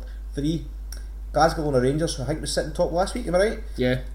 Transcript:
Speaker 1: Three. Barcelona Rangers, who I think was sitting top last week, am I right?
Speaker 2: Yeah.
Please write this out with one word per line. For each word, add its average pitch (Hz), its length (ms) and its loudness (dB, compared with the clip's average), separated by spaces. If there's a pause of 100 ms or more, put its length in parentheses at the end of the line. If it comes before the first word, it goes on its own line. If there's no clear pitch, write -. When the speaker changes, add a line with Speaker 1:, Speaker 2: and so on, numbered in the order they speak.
(340)
Speaker 1:
Three. 147 300 0 (720)
Barcelona 151 440 4
Rangers, 151 360 2
who 131 60 -4
I 120 40 -4
think 156 140 -2
was 139 120 -4
sitting - 200 -2
top 175 180 2
last 180 240 0
week, 240 140 -4
am 165 60 -2
I 180 40 6
right? 220 200 4 (180)
Speaker 2:
Yeah. 127 240 2 (140)